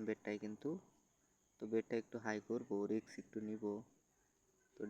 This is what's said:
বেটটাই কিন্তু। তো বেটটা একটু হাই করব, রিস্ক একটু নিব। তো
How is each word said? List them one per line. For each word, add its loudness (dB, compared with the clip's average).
বেটটাই 0
কিন্তু। -4
তো -6
বেটটা 4
একটু -8
হাই 4
করব, 0
রিস্ক 2
একটু -10
নিব। -4
তো -8